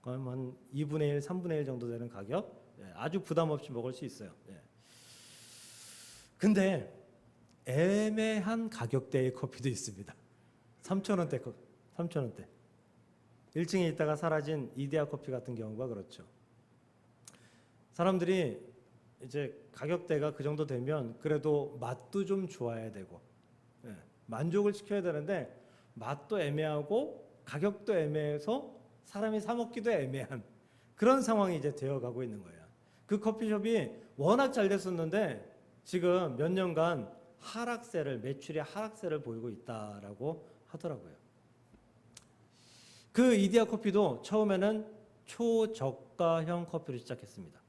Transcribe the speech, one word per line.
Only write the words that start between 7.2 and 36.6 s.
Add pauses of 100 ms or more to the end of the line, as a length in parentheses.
애매한
가격대의
커피도
있습니다. (680)
삼천
원대
커-, (400)
삼천
원대. (1040)
일
층에
있다가
사라진
이데아
커피
같은
경우가
그렇죠. (1700)
사람들이 (640)
이제 (120)
가격대가
그
정도
되면
그래도
맛도
좀
좋아야
되고, (640)
예, (300)
만족을
시켜야
되는데 (380)
맛도
애매하고 (160)
가격도
애매해서 (300)
사람이
사
먹기도
애매한 (520)
그런
상황이
이제
되어가고
있는
거예요. (440)
그
커피숍이 (260)
워낙
잘
됐었는데 (380)
지금
몇
년간 (220)